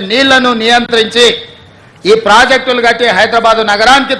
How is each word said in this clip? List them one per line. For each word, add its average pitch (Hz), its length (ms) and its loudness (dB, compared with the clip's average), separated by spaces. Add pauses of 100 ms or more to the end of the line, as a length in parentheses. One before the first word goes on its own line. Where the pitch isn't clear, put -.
(120)
నీళ్లను 262 400 0 (120)
నియంత్రించి 233 640 0 (840)
ఈ 220 60 4 (120)
ప్రాజెక్టులు 247 600 0
కట్టి 233 200 0 (120)
హైదరాబాదు 220 520 0
నగరానికి 254 480 0